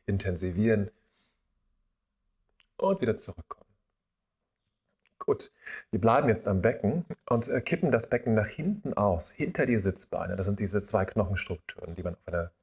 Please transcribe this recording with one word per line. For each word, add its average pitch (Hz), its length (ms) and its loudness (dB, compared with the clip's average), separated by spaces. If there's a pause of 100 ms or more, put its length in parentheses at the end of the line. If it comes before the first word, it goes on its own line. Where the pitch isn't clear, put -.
intensivieren. 95 800 0 (1900)
Und 98 240 2
wieder 113 140 0
zurückkommen. - 560 -10 (1500)
Gut, - 320 -2 (400)
wir 95 100 -2
bleiben 120 280 6
jetzt 107 180 2
am 95 160 2
Becken 117 420 2 (220)
und, 117 200 2
äh, 127 140 0
kippen 170 300 0
das 113 180 2
Becken 120 240 2
nach 107 140 4
hinten 180 480 -4
aus, 95 340 2
hinter 151 380 -2
die 120 100 2
Sitzbeine. 92 580 -2
Das 92 120 -2
sind 101 120 -2
diese 101 220 2
zwei 95 240 2
Knochenstrukturen, 90 920 -6
die 90 60 -10
man 87 140 -6
auf - 120 -18
einer 85 240 -4 (120)